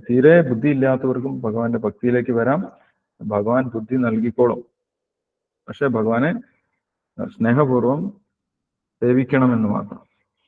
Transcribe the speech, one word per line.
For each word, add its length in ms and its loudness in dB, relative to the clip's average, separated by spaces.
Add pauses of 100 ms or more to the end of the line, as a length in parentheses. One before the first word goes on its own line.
തീരെ 320 6
ബുദ്ധി 260 -2
ഇല്ലാത്തവർക്കും 720 -2
ഭഗവാന്റെ 360 -4
ഭക്തിയിലേക്ക് 540 -2
വരാം. 400 -2 (500)
ഭഗവാൻ 420 -2
ബുദ്ധി 320 -6
നൽകിക്കോളും. 680 0 (1040)
പക്ഷെ 200 -4
ഭഗവാനെ 460 0 (920)
സ്നേഹപൂർവ്വം 960 0 (800)
സേവിക്കണമെന്ന് 680 2
മാത്രം. 300 -6 (480)